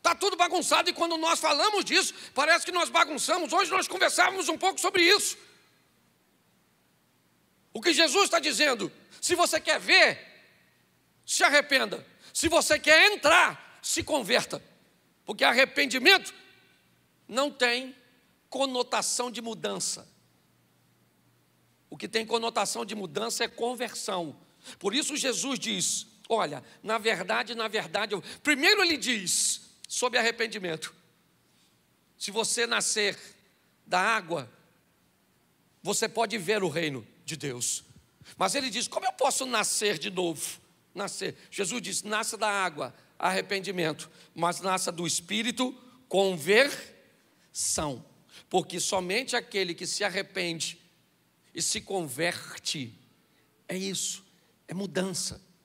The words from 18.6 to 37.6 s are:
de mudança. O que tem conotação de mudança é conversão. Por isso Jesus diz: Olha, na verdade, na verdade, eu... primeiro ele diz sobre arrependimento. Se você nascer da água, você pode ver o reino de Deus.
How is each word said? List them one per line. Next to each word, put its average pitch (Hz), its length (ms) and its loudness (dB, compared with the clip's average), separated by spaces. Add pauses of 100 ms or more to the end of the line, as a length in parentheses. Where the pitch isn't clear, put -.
de 226 100 -10
mudança. 202 680 -6 (1800)
O 156 80 -18
que 208 100 -12
tem 220 200 -4
conotação 226 580 -2
de 190 80 -10
mudança 202 500 -6
é 220 40 -2
conversão. 214 920 -6 (380)
Por 196 160 -4
isso 294 240 -2
Jesus 240 400 -2
diz: - 480 -4 (240)
Olha, 160 340 -2 (200)
na 220 160 -2
verdade, 214 560 -2
na 226 120 -4
verdade, 202 460 -4
eu... 185 100 -6 (200)
primeiro 339 400 4
ele 330 140 2
diz 202 640 -2 (260)
sobre 247 320 0
arrependimento. 214 720 -2 (1200)
Se - 140 -8
você 226 360 0
nascer 208 500 0 (680)
da 180 140 0
água, 175 480 0 (1300)
você 208 260 -2
pode 226 300 -2
ver 196 260 0
o 170 60 0
reino 139 380 -4 (160)
de 156 120 -10
Deus. 123 480 -6 (540)